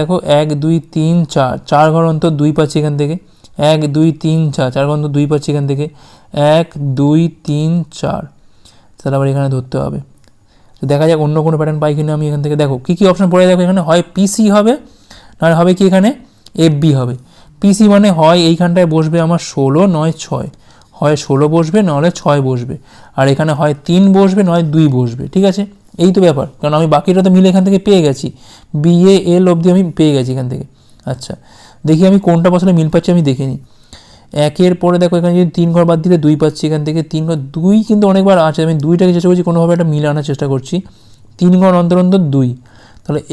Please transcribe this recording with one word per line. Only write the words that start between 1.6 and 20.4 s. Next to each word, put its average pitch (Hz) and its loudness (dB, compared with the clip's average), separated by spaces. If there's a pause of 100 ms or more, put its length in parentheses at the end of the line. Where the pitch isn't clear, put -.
চার 151 4
ঘর 165 0
অন্তর 160 0 (100)
দুই 147 0
পাচ্ছি 151 -2
এখান 151 -4
থেকে, 147 -4 (580)
এক, 156 0 (160)
দুই, 160 2 (140)
তিন, 160 -2 (180)
চার, 135 -2
চার 139 -2
ঘর 147 -2
অন্তর 147 -4
দুই 147 0
পাচ্ছি 147 -4
এখান 143 -2
থেকে, 143 -4 (680)
এক, 165 0 (300)
দুই, 147 2 (260)
তিন, 151 -4 (280)
চার, - -6 (760)
তাহলে 139 -6
আবার 139 0
এখানে 139 -2
ধরতে 131 -8
হবে। 139 -8 (800)
তো - -12
দেখা 143 0
যাক 160 2
অন্য 151 -2 (100)
কোনো 160 -2
প্যাটার্ন 156 -4
পাই 151 0
কিনা 151 -4
আমি 151 -4
এখান 147 -4
থেকে। 147 -4
দেখো 139 -2
কী - -2
কী 208 0
অপশন 185 0
পড়ে, 180 4
দেখো 180 2
এখানে 185 0
হয় 170 2 (120)
পিসি 202 0 (120)
হবে, 214 2 (680)
নাহলে 165 2
হবে 175 2
কি 196 2
এখানে 190 2 (540)
এফ 160 4 (100)
বি 160 2
হবে। 123 -4 (460)
পিসি 202 2
মানে 202 4 (100)
হয় 165 4 (100)
এইখানটায় 175 2
বসবে 160 0
আমার 165 0 (100)
ষোলো, 139 0 (140)
নয় 156 -2 (120)
ছয়, - -8 (500)